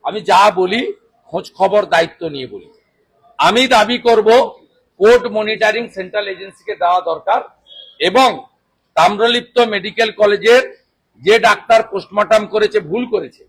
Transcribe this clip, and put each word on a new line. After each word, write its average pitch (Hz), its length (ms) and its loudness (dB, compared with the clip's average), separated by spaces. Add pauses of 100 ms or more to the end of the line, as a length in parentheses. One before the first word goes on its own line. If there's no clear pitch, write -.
আমি 185 180 -8
যা 196 300 4
বলি, 202 420 -4 (300)
খোঁজ 160 300 -12
খবর 196 320 0
দায়িত্ব 165 420 -2
নিয়ে 135 200 -12
বলি। 101 240 -20 (640)
আমি 208 300 2
দাবি 233 300 2
করব, 226 320 2 (680)
কোর্ট 240 280 4
মনিটরিং 214 640 -4
সেন্ট্রাল 190 380 -8
এজেন্সিকে 196 480 -12
দেওয়া 180 260 0
দরকার, 170 400 -4 (580)
এবং 185 440 0 (520)
তাম্রলিপ্ত 226 640 0
মেডিকেল 214 520 -2
কলেজের 208 680 2 (380)
যে 190 240 2
ডাক্তার 226 440 2
পোস্টমর্টম 208 600 -2
করেছে, 208 340 -2
ভুল 190 300 -6
করেছে 165 400 -8